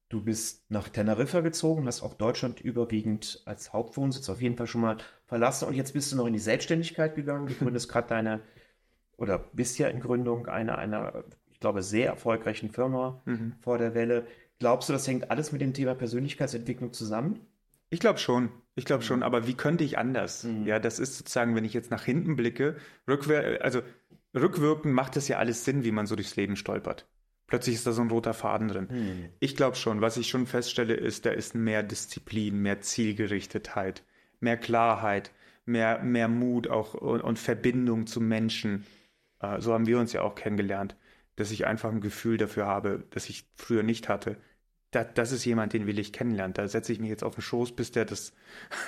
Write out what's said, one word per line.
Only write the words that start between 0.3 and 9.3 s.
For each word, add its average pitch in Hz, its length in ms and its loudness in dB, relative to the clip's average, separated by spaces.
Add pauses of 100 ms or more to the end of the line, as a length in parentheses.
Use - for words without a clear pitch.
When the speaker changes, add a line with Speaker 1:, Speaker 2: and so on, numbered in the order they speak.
Speaker 1:
nach 104 180 -2
Teneriffa 110 520 2
gezogen, 160 480 2
hast - 160 -4
auch 131 100 -8
Deutschland 120 460 0
überwiegend 110 840 -2
als - 260 -12
Hauptwohnsitz 131 580 -2
auf 107 100 -4
jeden 120 160 2
Fall 117 120 -2
schon 117 140 0
mal 113 140 2 (300)
verlassen 123 400 2
und 131 80 -2
jetzt 131 180 -2
bist 143 200 -2
du 135 40 0
noch 120 120 2
in 113 40 2
die 107 60 2
Selbstständigkeit 156 800 0
gegangen. 143 320 -4
Du 131 60 -4
Speaker 2:
<laughs> - 100 -2
Speaker 1:
gründest 120 240 0
grad 113 240 0
deine, 110 260 2 (800)
oder 98 240 0 (140)